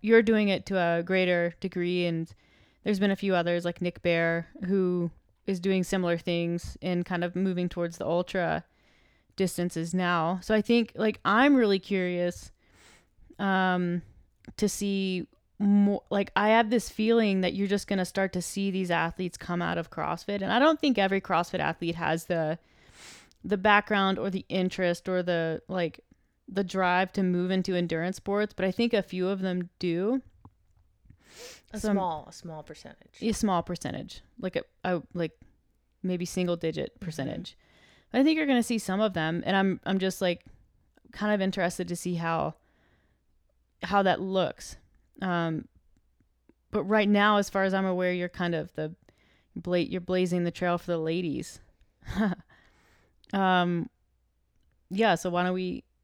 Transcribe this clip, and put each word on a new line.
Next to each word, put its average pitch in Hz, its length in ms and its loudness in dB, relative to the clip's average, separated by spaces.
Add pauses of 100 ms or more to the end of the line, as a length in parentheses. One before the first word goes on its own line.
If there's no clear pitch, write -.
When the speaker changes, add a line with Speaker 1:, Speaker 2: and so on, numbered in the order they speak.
Speaker 1:
you're 226 220 8
doing 214 260 4
it 190 180 0
to 196 120 -2
a 170 240 2
greater 180 580 2
degree, 180 460 0
and 165 260 -2 (500)
there's 202 160 0
been 196 120 2
a 196 60 0
few 196 180 0
others 175 300 0
like 175 160 -4
Nick 175 220 -4
Bare, 165 460 2 (180)
who 180 440 0 (360)
is 190 140 -2
doing 190 240 2
similar 175 340 0
things 170 640 -4
and 180 240 0
kind 175 180 -2
of 175 120 -6
moving 180 320 0
towards 175 300 -4
the - 80 -6
ultra 170 580 -2 (720)
distances 170 580 -2
now. 175 480 0
So 220 120 0
I 214 60 4
think, 233 340 2
like, 214 300 -2
I'm 262 320 6
really 208 220 4
curious, 180 720 -4 (840)
um, 185 640 0 (560)
to 208 100 2
see 190 580 -2 (320)
more, 202 520 4
like, 202 260 0
I 208 120 2
have 220 220 4
this 233 200 0
feeling 220 520 2
that 185 120 0
you're 196 140 -2
just 196 180 -2
gonna 190 180 -2
start 190 300 -2
to 180 80 -2
see 196 280 -4
these 185 200 -2
athletes 170 480 -2
come 175 240 -4
out 170 160 -2
of 165 120 -8
CrossFit. 170 520 -6
And 190 100 -4
I 226 60 2
don't 302 220 6
think 269 180 2
every 196 220 2
CrossFit 175 400 -2
athlete 165 340 -2
has 165 320 -2
the, 160 320 -2 (840)
the 196 120 0
background 202 600 4
or 190 120 -2
the 185 180 -4
interest 180 600 0
or 185 140 0
the, 165 460 0
like, 180 320 -2 (460)
the 196 180 -2
drive 185 500 2
to 202 80 0
move 180 280 0
into 185 240 0
endurance 175 420 -2
sports, 202 380 -2
but 185 120 -2
I 190 40 2
think 233 220 0
a 208 100 2
few 185 260 -4
of 190 120 -2
them 180 380 -2
do. 185 420 0 (1500)
Speaker 2:
A 214 80 -10
Speaker 1:
Some 208 160 0
Speaker 2:
small, 170 320 -2
a - 40 -20
small 160 300 -16
percentage. - 600 -20
Speaker 1:
A 220 100 0
small 190 300 0
percentage, - 580 -8 (180)
like 185 180 -6
a, - 60 -2 (220)
a, 180 180 -2 (120)
like, 165 180 -4 (720)
maybe 180 240 -2
single 175 300 -2
digit 160 400 -4
Speaker 2:
Mm-hmm. - 80 -16
Speaker 1:
percentage. 135 520 -8 (560)
But 247 80 2
I 269 40 4
think 311 120 4
you're 311 100 0
gonna 254 160 2
see 226 160 -2
some 196 220 -4
of 214 140 0
them, 165 320 -2
and 196 100 0
I'm, 190 300 2
I'm 190 120 0
just, 185 220 -2
like, 175 240 -2 (680)
kind 214 200 -2
of 208 80 2
interested 185 480 -2
to 175 80 -4
see 175 200 -4
how, 165 380 -2 (1300)
how 196 200 2
that 185 180 4
looks. 190 560 -4 (460)
Um, 170 440 -2 (1040)
but 214 140 -2
right 208 240 4
now, 208 300 6
as 202 120 0
far 190 140 2
as 190 80 0
I'm 190 140 0
aware, 180 260 0
you're 180 160 -4
kind 175 260 -2
of 156 200 -6
the 156 200 -6 (600)
bla-, 175 220 -2
you're 180 220 -2
blazing 180 440 0
the 170 60 0
trail 175 280 -2
for - 120 -8
the 170 80 0
ladies. 165 640 -4
<laughs> - 680 -6 (1000)
Um, 180 560 2 (1000)
yeah. 196 260 4
So 185 120 -6
why 175 140 0
don't 180 120 0
we, 185 280 -4 (220)